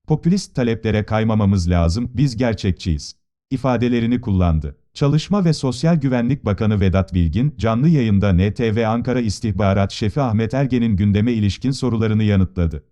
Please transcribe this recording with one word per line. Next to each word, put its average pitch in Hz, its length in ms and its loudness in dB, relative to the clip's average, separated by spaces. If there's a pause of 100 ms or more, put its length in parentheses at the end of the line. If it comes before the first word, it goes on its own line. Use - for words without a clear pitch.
Popülist 170 480 -2
taleplere 110 500 0
kaymamamız 107 680 0
lazım, 87 440 0
biz 131 220 0
gerçekçiyiz, 101 800 -2 (340)
ifadelerini 123 720 0
kullandı. 87 560 0 (180)
Çalışma 151 500 0
ve 165 80 2
Sosyal 143 440 0
Güvenlik 127 480 -2
Bakanı 107 360 0
Vedat 95 340 0
Bilgin, 92 440 0
canlı 113 300 0
yayında 107 440 2
N 98 220 2
T 113 220 -2
V 113 100 0
Ankara 120 340 -2
İstihbarat 101 720 0
Şefi 117 280 -4
Ahmet 113 340 0
Ergen'in 120 420 0
gündeme 104 360 2
ilişkin 110 380 -2
sorularını 113 520 0
yanıtladı. 92 680 0